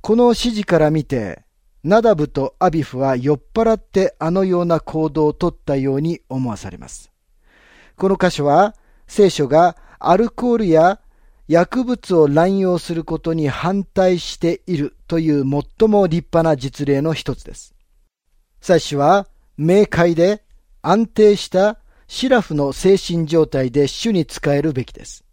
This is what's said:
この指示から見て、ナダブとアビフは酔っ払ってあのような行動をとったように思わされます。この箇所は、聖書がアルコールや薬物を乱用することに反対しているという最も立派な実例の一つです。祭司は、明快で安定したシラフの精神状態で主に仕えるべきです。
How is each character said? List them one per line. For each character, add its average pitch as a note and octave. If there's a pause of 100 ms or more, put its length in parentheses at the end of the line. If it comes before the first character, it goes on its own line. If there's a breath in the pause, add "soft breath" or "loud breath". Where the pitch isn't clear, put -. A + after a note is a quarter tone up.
こ G#3+
の A#3+
指 A#3
示 G#3+
か E3
ら D3+
見 D#3
て、 A2 (400)
ナ G#3
ダ A3
ブ D3+
と C3+
ア F#3
ビ D#3
フ B2+
は C3+
酔 C3
っ C#3 (140)
払 A3+
っ -
て -
あ D#3+
の F#3+
よ F3+
う -
な E3+
行 D#3
動 D3+
を D3
と F3
っ -
た -
よ C3+
う C#3+
に E3
思 C3
わ G#2
さ G2
れ F2
ま -
す。 - (840 soft breath)
こ F#3+
の F#3+
箇 F3+
所 C#3+
は、 E3+ (320)
聖 G3+
書 D3
が E3 (240 soft breath)
ア E3+
ル A3+
コ A#3+
ー -
ル A3
や E3+ (480)
薬 F3
物 A#3
を D#3
乱 F3
用 F3+
す E3+
る E3
こ D#3+
と E3
に D#3+
反 F#3+
対 F#3
し -
て E3+
い F3+
る C#3+ (100)
と E3
い D#3+
う C#3+ (340)
最 A3
も G#3
立 E3
派 E3
な D#3+
実 C3+
例 C#3
の D#3
一 C#3
つ -
で -
す。 - (880)
祭 E3+
司 -
は、 E3+ (300)
明 F3+
快 E3+
で F#3 (380)
安 G#3
定 G#3+
し -
た G3+ (280)
シ -
ラ A#3+
フ -
の C#3+
精 F#3+
神 E3+
状 D#3
態 C3
で C#3
主 -
に E3+
仕 - (100)
え C#3+
る D3+
べ B2
き -
で -
す。 -